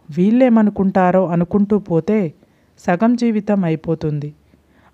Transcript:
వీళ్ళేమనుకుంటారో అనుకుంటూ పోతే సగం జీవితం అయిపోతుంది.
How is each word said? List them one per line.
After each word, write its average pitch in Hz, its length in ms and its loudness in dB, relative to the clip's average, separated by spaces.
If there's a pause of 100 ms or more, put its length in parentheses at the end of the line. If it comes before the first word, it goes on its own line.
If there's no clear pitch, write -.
(100)
వీళ్ళేమనుకుంటారో 196 1160 2
అనుకుంటూ 196 520 0
పోతే 190 400 -2 (640)
సగం 208 360 0
జీవితం 214 480 -2
అయిపోతుంది. 156 680 -4 (640)